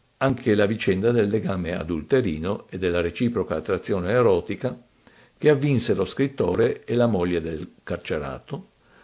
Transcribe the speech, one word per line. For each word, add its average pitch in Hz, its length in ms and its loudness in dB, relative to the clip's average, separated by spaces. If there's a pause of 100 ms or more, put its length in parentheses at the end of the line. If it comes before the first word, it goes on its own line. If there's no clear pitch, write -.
(180)
anche 127 360 0
la 104 120 4
vicenda 104 440 0
del 113 180 2
legame 95 460 -2
adulterino 87 920 -2
e - 100 -12
della 87 220 0
reciproca 92 560 -2
attrazione 92 540 -2
erotica 113 680 2 (600)
che 147 100 2
avvinse 135 460 2
lo 92 100 0
scrittore - 800 0
e 110 100 -4
la 120 120 4
moglie 90 340 0
del 80 320 -8 (100)
carcerato, 80 840 -8 (360)